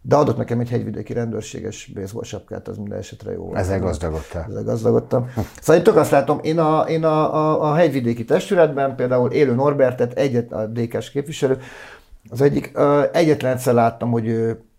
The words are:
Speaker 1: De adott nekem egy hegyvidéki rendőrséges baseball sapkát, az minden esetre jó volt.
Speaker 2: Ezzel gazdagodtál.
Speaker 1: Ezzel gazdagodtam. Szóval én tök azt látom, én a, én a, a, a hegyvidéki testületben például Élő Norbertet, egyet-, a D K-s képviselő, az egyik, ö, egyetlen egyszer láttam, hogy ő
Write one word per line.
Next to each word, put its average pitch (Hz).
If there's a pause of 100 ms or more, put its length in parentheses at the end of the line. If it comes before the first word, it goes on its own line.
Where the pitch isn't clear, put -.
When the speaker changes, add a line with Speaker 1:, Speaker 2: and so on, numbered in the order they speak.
Speaker 1:
De 123
adott 143
nekem 117
egy 120
hegyvidéki 110
rendőrséges 113
baseball 101
sapkát, 98
az 98
minden 101
esetre 95
jó 90
volt. 90
Speaker 2:
Ezzel 95
gazdagodtál. 80
Speaker 1:
Ezzel 104
gazdagodtam. 117 (300)
Szóval -
én 180
tök -
azt 151
látom, 139
én 160
a, 156
én 160
a, 156
a, 151
a 147
hegyvidéki 131
testületben 151
például 127
Élő 143
Norbertet, 127
egyet-, 120
a 110
D 113
K-s 113
képviselő, 139 (720)
az 120
egyik, 139
ö, 143 (100)
egyetlen 151
egyszer 123
láttam, 117
hogy 117
ő 113 (180)